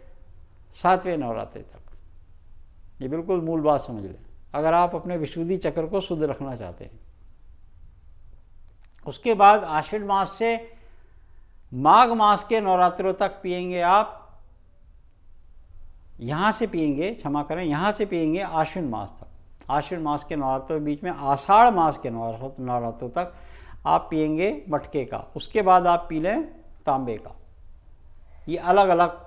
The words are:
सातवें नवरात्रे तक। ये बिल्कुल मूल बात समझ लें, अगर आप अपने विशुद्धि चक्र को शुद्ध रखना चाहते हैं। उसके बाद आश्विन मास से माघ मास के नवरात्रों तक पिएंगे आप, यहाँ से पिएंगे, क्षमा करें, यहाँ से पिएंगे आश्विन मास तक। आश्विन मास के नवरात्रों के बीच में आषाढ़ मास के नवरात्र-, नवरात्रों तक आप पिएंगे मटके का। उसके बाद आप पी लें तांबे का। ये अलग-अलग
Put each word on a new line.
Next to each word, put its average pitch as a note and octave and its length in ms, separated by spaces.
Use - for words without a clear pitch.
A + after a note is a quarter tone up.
सातवें F3+ 440
नवरात्रे A2 440
तक। - 180
ये C3 60
बिल्कुल E3+ 340
मूल D#3+ 200
बात D3 200
समझ G#2+ 220
लें, F#2 160
अगर D#3 200
आप F3 220
अपने F3 220
विशुद्धि E3 400
चक्र E3 280
को F#3+ 140
शुद्ध E3 240
रखना C3+ 320
चाहते F#2+ 300
हैं। - 140
उसके A3+ 260
बाद G3+ 300
आश्विन D#3+ 400
मास G3 280
से A3+ 400
माघ F3+ 360
मास G#3 340
के A3+ 180
नवरात्रों F#3 520
तक F#3+ 160
पिएंगे F3+ 380
आप, G3 580
यहाँ D#3 320
से A3 160
पिएंगे, D#3+ 440
क्षमा D3 320
करें, E3 200
यहाँ E3 280
से G#3+ 140
पिएंगे E3+ 360
आश्विन E3 440
मास G#2+ 240
तक। - 180
आश्विन D3 320
मास D3 220
के E3+ 120
नवरात्रों C3+ 440
के D3 60
बीच D3 180
में F3+ 80
आषाढ़ D#3 640
मास D#3+ 240
के C3+ 120
नवरात्र-, A#2 500
नवरात्रों B2 500
तक F3 240
आप D#3+ 240
पिएंगे D#3+ 600
मटके C#3+ 360
का। - 300
उसके G#3+ 260
बाद F3+ 260
आप F3 220
पी D#3 100
लें A3 460
तांबे C3 320
का। - 180
ये E3+ 80
अलग-अलग F3 520